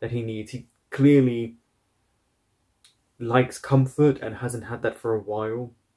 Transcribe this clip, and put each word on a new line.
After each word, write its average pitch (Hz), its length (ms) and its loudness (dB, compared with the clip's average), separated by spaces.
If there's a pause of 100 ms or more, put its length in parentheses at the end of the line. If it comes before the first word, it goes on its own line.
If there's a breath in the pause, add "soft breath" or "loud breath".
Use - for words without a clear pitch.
that 113 100 -8
he 120 120 -6
needs, 110 280 -10
he 127 160 -14 (220)
clearly 127 680 4 (1600)
likes 123 420 0
comfort 135 600 2
and 110 160 -10
hasn't 120 300 -8
had 113 160 -10
that 110 160 -2
for 113 180 -2
a 107 60 -4
while. 110 500 -6 (260)